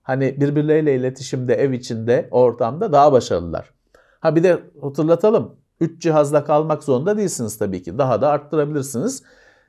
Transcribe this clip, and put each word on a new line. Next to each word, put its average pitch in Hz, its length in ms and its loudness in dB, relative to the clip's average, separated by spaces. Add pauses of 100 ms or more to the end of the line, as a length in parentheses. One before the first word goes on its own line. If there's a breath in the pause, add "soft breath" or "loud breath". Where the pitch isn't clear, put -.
hani 135 380 -2
birbirleriyle 147 540 0
iletişimde, 127 600 -4
ev 135 180 0
içinde, 120 580 -4
ortamda 127 640 0
daha 143 200 6
başarılılar. 87 580 0 (500 soft breath)
Ha 160 160 0
bir 165 60 2
de 175 200 2 (180)
hatırlatalım, 156 760 0 (240)
üç 165 220 -6
cihazla 151 420 2
kalmak 151 400 0
zorunda 156 320 0
değilsiniz 147 420 -6
tabii 95 240 -4
ki. 90 160 -12
Daha 127 220 2
da 143 80 2
arttırabilirsiniz. 147 920 -4 (460 soft breath)